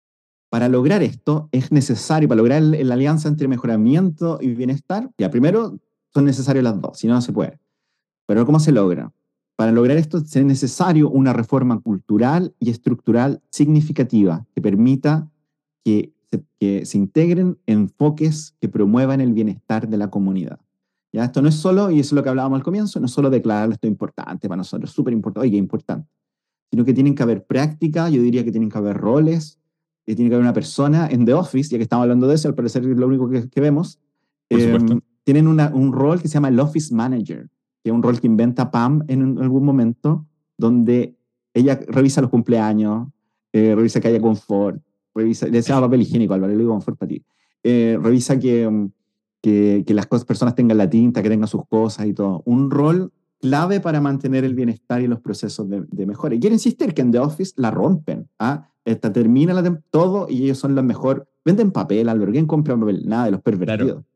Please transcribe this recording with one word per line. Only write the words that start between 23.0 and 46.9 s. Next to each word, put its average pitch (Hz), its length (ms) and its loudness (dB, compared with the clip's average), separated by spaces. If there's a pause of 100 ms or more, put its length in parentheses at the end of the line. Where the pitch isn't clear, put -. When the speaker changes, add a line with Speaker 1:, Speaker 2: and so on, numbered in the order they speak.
Speaker 1:
es 120 40 -8
solo 139 180 0
declarar 110 420 0
esto 104 160 -6
importante - 600 -8
para 90 100 -6
nosotros, - 340 -10
súper 123 220 -2
importante, 110 360 -2
oye, 101 80 2
importante, 95 500 -6 (640)
sino 117 160 0
que 127 80 4
tienen 135 220 2
que 139 80 -2
haber 113 220 -2
práctica, 156 640 -2
yo 139 120 2
diría 120 220 0
que 113 80 -4
tienen 110 180 -2
que 107 80 -10
haber 101 200 -4
roles, 156 640 0 (460)
que 110 100 -4
tiene 120 140 2
que 120 60 2
haber 120 80 2
una 120 100 2
persona 147 560 0
en 123 160 2
The 117 80 4
Office, 147 360 -2
ya 123 80 -2
que 113 60 -2
estamos 120 200 0
hablando 123 240 2
de 147 80 2
eso, 156 140 0
al 135 60 -2
parecer 120 300 -4
es 131 120 -2
lo 127 100 2
único 131 220 0
que, 127 200 -4
que - 120 -2
vemos, 147 380 0 (500)
Speaker 2:
Por 120 100 2
Speaker 1:
em, 117 60 4 (140)
Speaker 2:
supuesto. 117 260 0 (180)
Speaker 1:
tienen 151 240 4
una, 156 260 4
un 135 200 2
rol 147 280 0
que 170 60 -4
se 156 80 -2
llama 147 140 2
el 120 100 4
Office 151 340 -2
Manager, 110 560 -4 (340)
que 113 60 -4
es 113 40 0
un 117 100 2
rol 120 160 0
que 120 80 0
inventa 120 420 2
Pam 131 380 0
en 135 160 0
un, 131 180 -2
algún 131 240 0
momento, 139 600 0 (320)
donde 120 580 2 (380)
ella 131 340 2
revisa 135 340 2
los 123 80 0
cumpleaños, 110 800 0 (460)
eh, 110 220 4
revisa 110 260 2
que 120 80 0
haya 117 120 2
confort, 104 600 -2 (340)
revisa, 110 300 -2
le 104 80 -2
decía 117 260 0
papel 127 220 2
higiénico, 107 320 0
Álvaro, 95 200 -2
le 107 60 0
digo 117 120 0
confort 107 260 -6